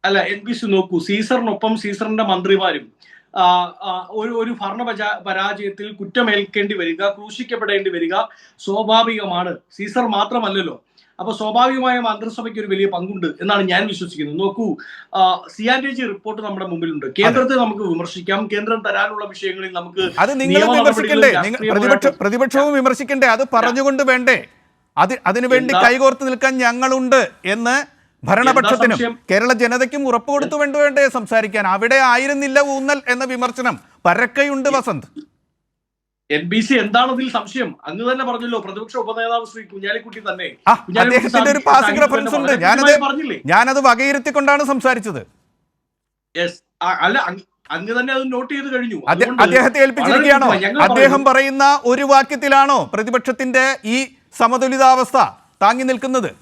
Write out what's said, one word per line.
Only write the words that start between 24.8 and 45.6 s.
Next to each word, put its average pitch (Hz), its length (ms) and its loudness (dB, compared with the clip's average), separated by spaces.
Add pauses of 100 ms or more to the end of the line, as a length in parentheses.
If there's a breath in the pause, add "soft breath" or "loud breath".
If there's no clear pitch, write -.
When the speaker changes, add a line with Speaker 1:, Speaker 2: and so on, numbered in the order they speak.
Speaker 2:
അത്, 190 280 0
അതിനുവേണ്ടി 247 500 0
Speaker 1:
എന്താ? 190 140 6
Speaker 2:
കൈകോർത്ത് 269 380 2
നിൽക്കാൻ 262 300 -2
ഞങ്ങളുണ്ട് 254 720 2 (160)
എന്ന് 233 400 0 (400)
ഭരണപക്ഷത്തിനും 233 580 4
Speaker 1:
എന്താ 226 120 2
സംശയം? 233 240 -4 (120)
Speaker 2:
കേരള 226 220 2
ജനതയ്ക്കും 247 540 -2
ഉറപ്പ് 233 220 -2
കൊടുത്തു 285 260 -2
വേണ്ട, 294 200 -2
വേണ്ടേ 285 380 2
സംസാരിക്കാൻ? 214 540 -2
അവിടെ 214 280 2
ആയിരുന്നില്ല 269 680 2
ഊന്നൽ 277 460 -2
എന്ന 247 180 -2
വിമർശനം 247 540 -4 (260 soft breath)
പരക്കെയുണ്ട്, 269 640 0
വസന്ത്. 240 640 -4 (960)
Speaker 1:
എൻ 160 180 -2
പി 214 100 0
സി 220 140 -2
എന്താണ് 240 380 2
അതിൽ 254 200 -4
സംശയം? 214 440 -6 (100)
അങ്ങ് 214 260 -6
തന്നെ 254 140 -4
പറഞ്ഞല്ലോ, 233 340 -6
പ്രതിപക്ഷ 214 380 -12
ഉപനേതാവ് 226 480 -2
ശ്രീ 220 180 -18
കുഞ്ഞാലിക്കുട്ടി 214 560 -8
തന്നെ. 180 360 -8 (120)
Speaker 2:
ആ, 220 60 6
Speaker 1:
കുഞ്ഞാലിക്കുട്ടി 180 260 -2
Speaker 2:
അദ്ദേഹത്തിന്റെ 247 520 4
ഒരു 285 80 2
Speaker 1:
സാഹിബ് - 60 -6
Speaker 2:
പാസിംഗ് 262 240 6
Speaker 1:
തന്നെ 294 160 4
Speaker 2:
റെഫറൻസ് 277 300 -2
ഉണ്ട്. 277 120 0
Speaker 1:
വളരെ 254 140 2
Speaker 2:
ഞാനത്, 226 220 4
Speaker 1:
കൃത്യമായി 285 280 6
പറഞ്ഞില്ലേ? 262 340 -6
Speaker 2:
ഞാനത് 247 400 4
വകയിരുത്തിക്കൊണ്ടാണ് 277 800 2
സംസാരിച്ചത്. 240 640 -2 (1120)